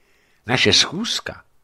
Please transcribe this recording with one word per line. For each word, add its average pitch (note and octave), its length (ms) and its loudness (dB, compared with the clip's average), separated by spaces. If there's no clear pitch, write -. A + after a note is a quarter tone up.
Naše - 260 2
schůzka - 720 -2